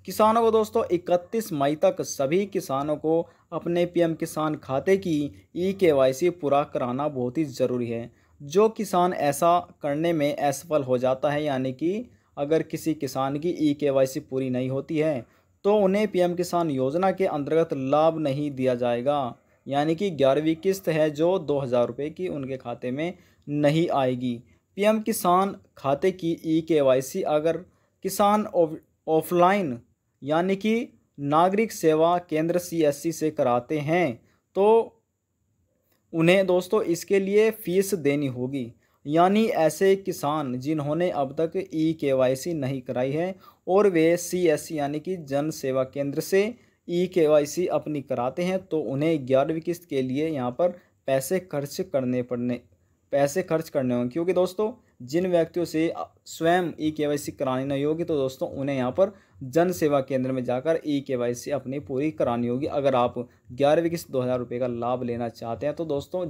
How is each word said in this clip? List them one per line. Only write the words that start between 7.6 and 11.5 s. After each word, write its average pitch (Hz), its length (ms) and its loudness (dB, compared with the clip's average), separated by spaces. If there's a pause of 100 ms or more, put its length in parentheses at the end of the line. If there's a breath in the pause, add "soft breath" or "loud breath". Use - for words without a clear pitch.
है। 117 220 -8 (300 soft breath)
जो 165 280 2
किसान 180 440 0
ऐसा 170 460 2 (220)
करने 156 320 0
में 147 220 0
असफल 143 480 -2
हो 127 140 2
जाता 131 340 0
है, 147 120 -2
यानी 131 300 -2